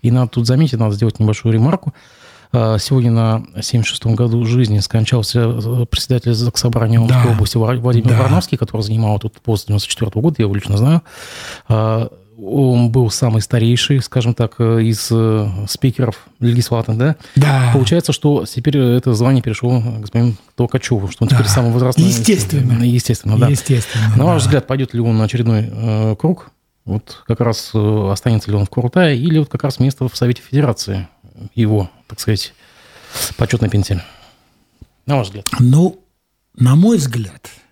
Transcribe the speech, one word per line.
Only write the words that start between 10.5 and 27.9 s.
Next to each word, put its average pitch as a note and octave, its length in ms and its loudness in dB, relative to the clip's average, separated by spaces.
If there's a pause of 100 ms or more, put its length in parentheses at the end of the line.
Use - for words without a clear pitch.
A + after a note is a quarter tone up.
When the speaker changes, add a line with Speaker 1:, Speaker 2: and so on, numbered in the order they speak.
Speaker 1:
лично G2+ 220 -2
знаю. C#3+ 260 2 (680)
А, A2 400 0 (300)
он A#2+ 540 2
был A#2+ 180 2
самый A2+ 320 0
старейший, B2 600 0
скажем A#2+ 320 -2
так, - 240 -4
э, A2+ 240 2
из, A2+ 280 -2
э, A2 380 0 (200)
спикеров - 600 -4 (100)
легислатных, A#2 600 0
да? D3 180 0 (180)
Speaker 2:
Да. C3+ 380 4
Speaker 1:
Получается, D3 400 2
что C#3+ 340 0
теперь C3+ 300 -4
это B2 380 2
звание A#2+ 280 2
перешло A#2+ 380 -2
к A2 220 -6
господину A#2 320 0 (200)
Толкачеву, A#2 560 -2
что - 140 -2
он A#2+ 60 0
теперь A#2+ 140 4
Speaker 2:
Да. G#2 40 -2
Speaker 1:
самый A#2 240 2
возрастной. B2+ 340 2
Speaker 2:
Естественно. C3+ 800 0
Speaker 1:
Естественно, A#2+ 540 0
да. B2+ 100 4
Speaker 2:
Естественно, A2+ 680 0
Speaker 1:
На C3 100 4
ваш E3+ 160 2
Speaker 2:
да. - 60 0
Speaker 1:
взгляд, C#3 180 2
пойдет C3+ 280 -4
ли A#2 60 -2
он A2+ 180 2
на A2 60 2
очередной, A2+ 480 0
э, A2 440 -2
круг? - 340 -2 (340)
Вот - 420 -8
как A#2 140 -2
раз, A#2 340 -2
э, G#2+ 380 2